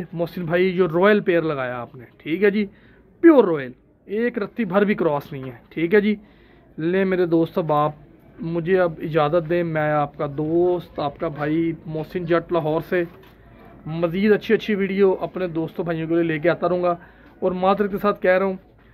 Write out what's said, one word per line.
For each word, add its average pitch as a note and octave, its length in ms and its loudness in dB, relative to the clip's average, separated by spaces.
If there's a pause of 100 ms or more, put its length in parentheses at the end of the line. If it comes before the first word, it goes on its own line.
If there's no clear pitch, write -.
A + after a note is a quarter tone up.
(140)
मोहसिन E3+ 320 -6
भाई F3+ 280 2
जो F3+ 140 2
रॉयल F#3+ 340 4
पेयर E3+ 220 2
लगाया C3 340 -4
आपने, A#2+ 280 -14 (140)
ठीक E3+ 240 -4
है G#3 80 4
जी, G#3 120 0 (600)
Pure D4 220 8
Royal, C#3 280 -2 (340)
एक A#3+ 320 -2
रत्ती G#3 260 -6
भर G3 200 2
भी G#3 100 2
cross D3 380 -2
नहीं C3 100 -12
है, B2 180 -16 (100)
ठीक E3+ 220 -2
है G#3 80 6
जी। G#3 160 0 (600)
ले F3 280 0
मेरे F#3 220 0
दोस्त, E3 320 0
अब D#3 120 -2
आप D3 260 0 (460)
मुझे E3+ 340 -2
अब F3 240 0
इजाज़त D#3+ 420 0
दें, F3 220 0
मैं D#3 260 -2
आपका D3 380 -2
दोस्त, E3+ 720 -2
आपका D#3 320 -6
भाई D#3 440 -2 (120)
मोहसिन D#3 380 -8
जट E3+ 280 0
लाहौर D#3 300 -2
से F3 220 -2 (840)
मज़ीद E3+ 440 0
अच्छी G#3 220 2
अच्छी A3 220 0
वीडियो F#3+ 360 2 (100)
अपने F3+ 280 -6
दोस्तों D#3+ 360 -6
भाइयों D#3+ 220 -4
के E3 60 -2
लिए E3+ 120 2
लेके D#3+ 240 0
आता D#3+ 180 0
रहूँगा। F3 300 0 (460)
और F#3 120 0
मातरत F#3+ 360 0
के G3+ 80 -6
साथ G3+ 220 0
कह F#3 160 4
रहा G3 100 0
हूँ, F#3 120 -6 (340)